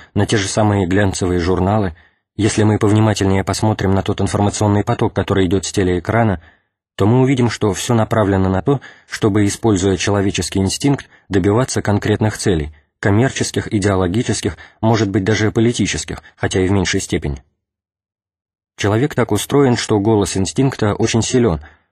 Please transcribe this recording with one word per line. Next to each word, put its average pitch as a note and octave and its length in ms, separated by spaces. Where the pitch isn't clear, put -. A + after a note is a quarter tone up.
на G2+ 120
те A#2+ 100
же F#2+ 120
самые G#2 380
глянцевые F#2 520
журналы, F#2 560
если G#2+ 280
мы G#2 160
повнимательнее G2+ 640
посмотрим G2 500
на F#2+ 80
тот G2 180
информационный G2+ 640
поток, A#2 280
который F#2+ 340
идёт F#2 200
с - 60
телеэкрана, F#2 720
то G2 100
мы A#2+ 140
увидим, B2 300
что G#2 220
всё A#2+ 220
направлено G2 540
на F#2 140
то, C#3 180
чтобы, G#2 380
используя G2 500
человеческий G2 640
инстинкт, A2+ 500
добиваться G2+ 540
конкретных G#2+ 540
целей, D#2 360
коммерческих, A2+ 720
идеологических, G2 840
может A2 300
быть, F#2+ 140
даже G#2+ 260
политических, A2+ 720
хотя G2 240
и F#2 80
в F#2+ 40
меньшей G2 280
степени. D2+ 420
Человек A2 380
так - 180
устроен, B2+ 440
что G#2+ 240
голос G2+ 360
инстинкта G#2+ 580
очень A#2 280
силён, G#2+ 380